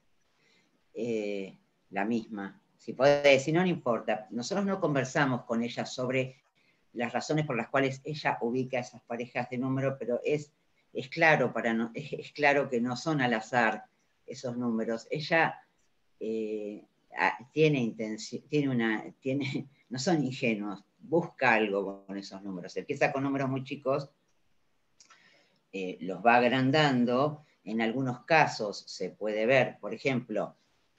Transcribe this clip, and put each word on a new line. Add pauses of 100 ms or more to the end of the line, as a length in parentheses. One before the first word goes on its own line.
(960)
eh, (340)
la
misma. (160)
Si
podés,
si
no,
no
importa.
Nosotros
no
conversamos
con
ella
sobre (500)
las
razones
por
las
cuales
ella
ubica
esas
parejas
de
número,
pero
es, (400)
es
claro
para
no-,
es,
es
claro
que
no
son
al
azar (400)
esos
números.
Ella, (600)
eh, (340)
a-,
tiene
intenci-,
tiene
una, (160)
tiene, (100)
<laughs>
no
son
ingenuos, (140)
busca
algo
con
esos
números.
Empieza
con
números
muy
chicos, (1600)
eh,
los
va
agrandando. (200)
En
algunos
casos
se
puede
ver,
por
ejemplo, (440)